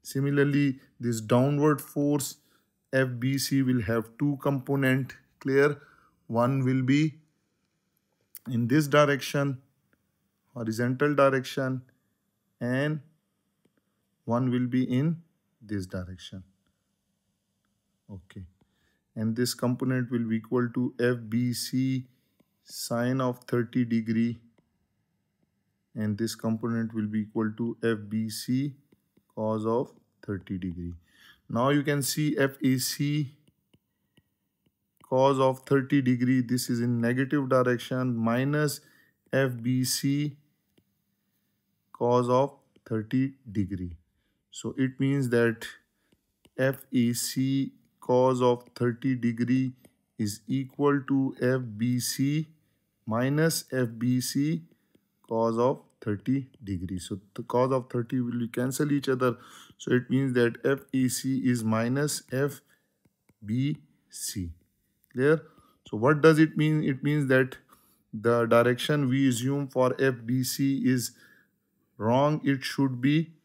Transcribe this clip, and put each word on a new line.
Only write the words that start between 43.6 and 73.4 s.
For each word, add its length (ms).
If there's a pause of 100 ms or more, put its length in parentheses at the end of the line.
So 280
it 240
means 300
that 360 (880)
F 360
A 180
C 600 (260)
cos 420
of 220 (100)
thirty 400
degree 600 (440)
is 300
equal 640
to 320
F 180 (180)
B 220
C 480 (580)
minus 680
F 240
B 240
C 420 (640)
cos 300
of 240 (200)
thirty 460 (160)
degrees. 460
So 100 (140)
the 100
cos 280
of 180
thirty 300
will 280
cancel 440
each 180
other. 280 (400)
So 140
it 180
means 240
that 300
F 160 (140)
A 140
C 320
is 240
minus 680
F 300 (840)
B 320 (320)
C. 420 (600)
Clear? 300 (460)
So 100
what 240
does 180
it 180
mean? 260
It 200
means 240
that 300 (560)
the 320
direction 640
we 200
assume 380
for 320
F 160 (100)
B 180
C 420
is 260 (840)
wrong. 460
It 200
should 380
be 320 (120)